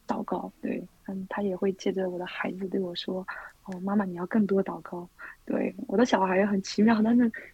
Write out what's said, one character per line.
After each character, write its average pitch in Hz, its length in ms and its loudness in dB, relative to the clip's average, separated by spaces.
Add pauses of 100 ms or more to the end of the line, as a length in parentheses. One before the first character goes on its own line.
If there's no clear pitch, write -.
祷 220 160 -4
告， 190 280 -6 (100)
对， - 200 -4 (260)
嗯， 190 220 -6
他 - 120 -4
也 196 140 0
会 190 180 2
借 196 180 -2
着 185 180 -2
我 180 80 -6
的 180 80 -6
孩 190 280 -6
子 190 140 -6
对 196 120 -2
我 180 160 -2
说 185 300 -6 (400)
：“哦， 185 160 -10
妈 196 140 0
妈， 208 100 4
你 180 100 -6
要 175 120 -4
更 214 180 4
多 190 180 4
祷 170 180 -6
告。” 175 280 -10 (360)
对， - 280 0 (140)
我 196 80 -2
的 226 80 6
小 202 220 4
孩 185 120 2
也 196 80 6
很 202 180 2
奇 - 180 0
妙， 220 220 6
但 226 120 4
是 240 160 6 (220)